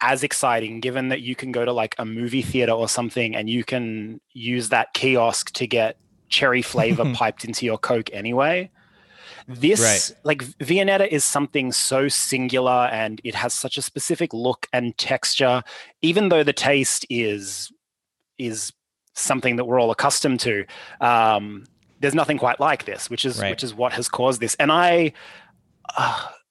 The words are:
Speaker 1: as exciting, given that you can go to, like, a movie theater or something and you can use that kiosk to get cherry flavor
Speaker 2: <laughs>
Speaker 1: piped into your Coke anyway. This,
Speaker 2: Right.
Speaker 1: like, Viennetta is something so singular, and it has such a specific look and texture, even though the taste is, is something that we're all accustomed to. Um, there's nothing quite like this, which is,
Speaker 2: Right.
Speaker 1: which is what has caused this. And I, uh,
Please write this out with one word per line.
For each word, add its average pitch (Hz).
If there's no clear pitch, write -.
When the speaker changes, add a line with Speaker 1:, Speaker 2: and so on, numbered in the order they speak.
Speaker 1:
as 127
exciting, 113
given 127
that 135
you 123
can 131
go 120
to, 123
like, 110
a 123
movie 117
theater 120
or 113
something 117
and 107
you 117
can 113
use 120
that 120
kiosk 123
to -
get 113
cherry 127
flavor 117
Speaker 2:
<laughs> 131
Speaker 1:
piped 113
into 117
your 110
Coke 113
anyway. 135
This, 135
Speaker 2:
Right. -
Speaker 1:
like, 147
Viennetta 196
is 151
something 143
so 135
singular, 127
and 110
it 117
has 120
such -
a 139
specific -
look 120
and 120
texture, 127
even 185
though 160
the 143
taste 139
is, 104
is 110
something 127
that 127
we're 123
all 113
accustomed 131
to. 104
Um, 107
there's 139
nothing 151
quite 123
like 143
this, -
which 117
is, 117
Speaker 2:
Right. 98
Speaker 1:
which 95
is 113
what 120
has 120
caused 127
this. 113
And 147
I, 170
uh, -